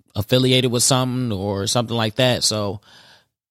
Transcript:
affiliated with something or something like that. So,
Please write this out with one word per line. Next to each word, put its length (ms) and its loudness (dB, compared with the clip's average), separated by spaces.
affiliated 560 2
with 100 0
something 540 0
or 300 -2
something 300 -2
like 200 -2
that. 280 2
So, 360 -2